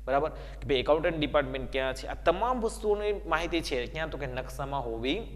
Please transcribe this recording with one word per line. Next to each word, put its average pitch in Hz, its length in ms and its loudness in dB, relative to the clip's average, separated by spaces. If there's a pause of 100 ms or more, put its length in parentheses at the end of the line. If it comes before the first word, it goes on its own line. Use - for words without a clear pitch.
બરાબર? 143 220 4
કે - 380 -8
ભાઈ 135 100 4
accountant 156 420 4
department 135 520 0
ક્યાં 131 220 0
છે? - 140 -8
આ - 60 -6
તમામ 220 480 2
વસ્તુઓની 208 520 0
માહિતી 165 480 0
છે 123 240 -2
ક્યાં? 156 240 -4
તો 156 80 -6
કે 147 80 -4
નકશામાં 135 560 -4
હોવી 120 380 0 (160)